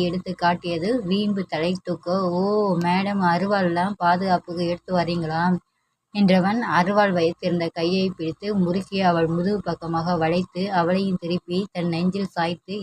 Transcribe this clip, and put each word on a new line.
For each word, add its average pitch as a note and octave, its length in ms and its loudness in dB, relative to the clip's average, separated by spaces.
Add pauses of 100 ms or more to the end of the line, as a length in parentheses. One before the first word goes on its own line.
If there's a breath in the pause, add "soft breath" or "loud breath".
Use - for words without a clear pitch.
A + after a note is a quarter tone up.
எடுத்து F3+ 320 -2
காட்டியது F3 560 0 (140)
வீம்பு G3 420 0
தலை E3+ 340 -2
தூக்க, F3 380 -4 (140)
"ஓ F3+ 100 0 (360)
மேடம், F#3+ 500 0
அருவாள்லாம் F#3 720 0
பாதுகாப்புக்கு F3 680 0
எடுத்து F3 280 -4
வரீங்களா?" E3 500 0 (720)
என்றவன் F#3+ 440 4 (120)
அருவாள் G3 420 4
வைத்திருந்த E3+ 600 0
கையை F3+ 360 0
பிடித்து E3 460 -6
முறுக்கி F#3 480 0
அவள் E3+ 260 4
முதுகு F3+ 320 0
பக்கமாக E3 560 -2
வளைத்து F3+ 540 -2
அவளையும் F#3 500 0
திருப்பி F3 380 -4 (100)
தன் F3 200 -4
நெஞ்சில் F3+ 440 -2
சாய்த்து, F3 500 -4